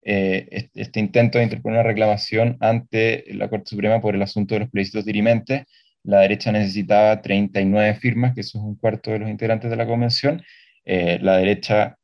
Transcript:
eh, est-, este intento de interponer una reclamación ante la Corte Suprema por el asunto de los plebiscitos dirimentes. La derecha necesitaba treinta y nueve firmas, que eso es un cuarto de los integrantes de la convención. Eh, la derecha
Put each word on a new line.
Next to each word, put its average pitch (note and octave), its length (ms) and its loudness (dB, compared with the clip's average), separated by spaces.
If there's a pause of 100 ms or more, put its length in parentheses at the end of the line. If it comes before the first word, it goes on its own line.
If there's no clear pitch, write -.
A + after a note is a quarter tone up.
eh, F#2+ 480 -2
est-, - 260 -12
este G#2+ 240 -8
intento A#2 380 2
de A#2+ 40 4
interponer A2+ 360 -2
una A2+ 100 2
reclamación A2 720 0
ante A2+ 720 0
la G2 160 -4
Corte G#2 220 -8
Suprema G#2+ 280 0
por G#2+ 160 -2
el G2 60 0
asunto G2+ 340 -4
de G#2 60 0
los A#2 80 -6
plebiscitos G2 340 -4
dirimentes. A2 600 0 (400)
La G2 180 4
derecha G2+ 300 2
necesitaba G#2 720 2
treinta G2+ 380 0
y G2 60 2
nueve G#2 300 2
firmas, B2 380 0
que B2 80 -6
eso - 180 -10
es G#2 40 -8
un G#2+ 120 -8
cuarto A2 360 -4
de G#2+ 80 -2
los G#2+ 100 -8
integrantes A2 400 -4
de A2+ 60 -4
la A2+ 100 -2
convención. A#2+ 560 -2 (420)
Eh, F2 380 0
la F#2+ 160 4
derecha G#2 680 0